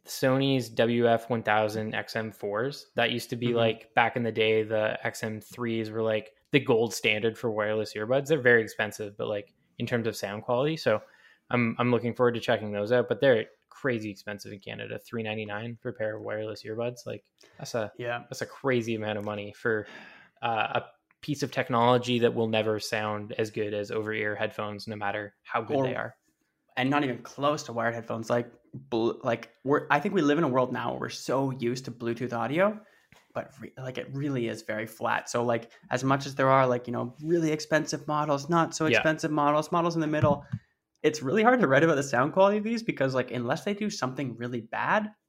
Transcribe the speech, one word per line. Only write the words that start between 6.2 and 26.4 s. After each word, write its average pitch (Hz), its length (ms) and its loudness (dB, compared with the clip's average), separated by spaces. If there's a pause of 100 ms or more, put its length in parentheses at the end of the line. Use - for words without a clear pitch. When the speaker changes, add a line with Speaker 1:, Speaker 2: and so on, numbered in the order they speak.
Speaker 1:
the 147 80 6
gold 120 340 2
standard 110 440 0
for 117 140 -2
wireless 107 420 -2
earbuds. 127 340 -2
They're 147 140 2
very 120 220 8
expensive, 104 520 -6
but, 117 120 -4
like, 104 260 -6 (240)
in 120 80 -4
terms 117 200 -2
of 107 100 -2
sound 104 280 -8
quality. 143 340 0
So 107 240 2 (480)
I'm, 120 300 2
I'm 120 120 2
looking 117 220 0
forward 120 220 4
to 113 40 -4
checking 107 320 -2
those 104 200 -2
out, 123 160 2
but 113 120 -2
they're 120 260 4 (240)
crazy 110 420 -4
expensive 104 400 -12
in 101 80 -14
Canada. 110 400 -12
Three 113 240 -8
ninety-nine 110 580 -8
for 123 80 -8
a 107 40 -10
pair 107 240 -6
of 107 40 -12
wireless 107 420 -8
earbuds. 117 420 -6
Like, 110 180 -10 (340)
that's - 160 -12
a, 107 240 -4
Speaker 2:
Yeah. 120 320 -6
Speaker 1:
that's - 120 -10
a 117 40 -4
crazy 117 500 -2
amount 107 220 -4
of 101 80 -6
money 104 280 -8
for, 110 340 -2 (540)
uh, 113 340 -2
a 113 100 0 (360)
piece 139 200 -4
of 131 100 -4
technology 120 680 4
that 117 160 4
will 117 120 2
never 110 320 2
sound 107 600 -4
as 110 100 0
good 104 240 -4
as 104 160 -4
over-ear 107 460 -2
headphones, 104 520 -4
no 107 100 -6
matter 104 360 -4 (100)
how - 180 -2
good 139 160 -2
Speaker 2:
Or 135 80 2
Speaker 1:
they 110 100 -2
are. 113 200 -6 (600)